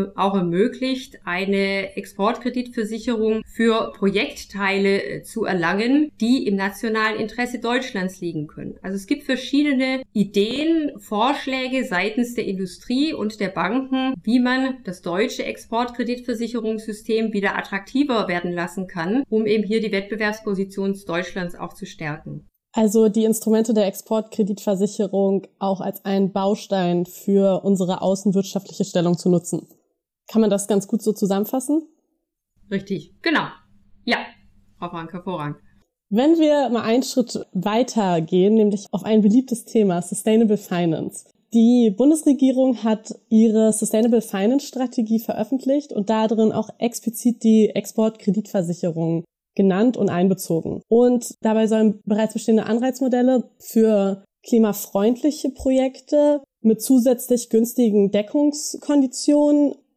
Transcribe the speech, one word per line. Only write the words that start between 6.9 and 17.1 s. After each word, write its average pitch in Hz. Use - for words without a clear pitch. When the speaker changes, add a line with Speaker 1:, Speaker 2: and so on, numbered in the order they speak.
Speaker 1:
Interesse 240
Deutschlands 233
liegen 160
können. -
Also 190
es 196
gibt 285
verschiedene 262
Ideen, 262
Vorschläge 254
seitens 214
der 220
Industrie 247
und 214
der 190
Banken, 262
wie 240
man 262
das 180
deutsche 202
Exportkreditversicherungssystem 226